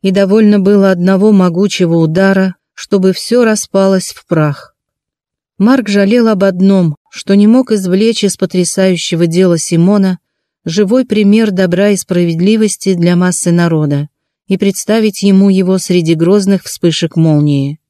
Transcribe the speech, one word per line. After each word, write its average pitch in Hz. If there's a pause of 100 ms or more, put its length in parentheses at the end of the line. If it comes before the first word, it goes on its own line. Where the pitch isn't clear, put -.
и 190
довольно 202
было 196
одного 190
могучего 180
удара, 190 (180)
чтобы 190
всё 240
распалось 196
в -
прах. 151 (840)
Марк 220
жалел 202
об 196
одном, 185 (160)
что -
не 202
мог 247
извлечь 202
из 190
потрясающего 180
дела 175
Симона 185 (440)
живой 208
пример 214
добра 185
и 196
справедливости 190
для 175
массы 180
народа 151 (400)
и 190
представить 208
ему 196
его 190
среди 170
грозных 190
вспышек -
молнии. 147 (100)